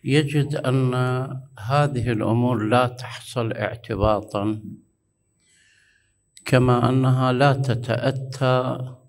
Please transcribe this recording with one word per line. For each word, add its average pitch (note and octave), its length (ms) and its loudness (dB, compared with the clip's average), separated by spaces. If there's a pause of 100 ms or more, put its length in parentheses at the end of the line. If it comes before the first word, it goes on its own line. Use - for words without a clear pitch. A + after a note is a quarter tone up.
يجد D3 500 0
أن C3 400 0 (640)
هذه B2+ 540 0
الأمور A2+ 500 0
لا B2 240 4
تحصل - 680 -6
اعتباطًا، G#2+ 1080 -2 (1800)
كما B2 440 4
أنها C3 440 2
لا C3+ 200 4
تتأتى B2+ 1300 -2 (300)